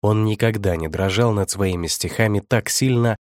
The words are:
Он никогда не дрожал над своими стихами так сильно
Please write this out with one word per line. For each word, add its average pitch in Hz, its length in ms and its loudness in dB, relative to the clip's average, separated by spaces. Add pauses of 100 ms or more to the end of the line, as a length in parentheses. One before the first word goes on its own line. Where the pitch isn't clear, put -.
Он 107 220 2
никогда 107 520 0
не 80 100 -4
дрожал 95 460 0
над 101 180 0
своими 90 380 -2
стихами 104 500 0
так - 320 -2
сильно 120 540 2